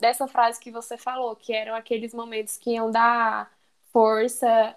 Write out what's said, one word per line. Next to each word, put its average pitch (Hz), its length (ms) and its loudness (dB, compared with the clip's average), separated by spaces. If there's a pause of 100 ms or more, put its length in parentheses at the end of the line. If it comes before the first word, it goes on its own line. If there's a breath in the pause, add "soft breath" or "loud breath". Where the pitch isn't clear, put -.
dessa 240 280 0
frase 233 320 0
que 240 100 -18
você 233 280 -12
falou, 247 380 -6
que - 160 -8
eram 220 220 -4
aqueles 226 400 -6
momentos 226 420 -8
que - 160 -4
iam 226 180 -2
dar 233 600 2 (440)
força, 226 840 4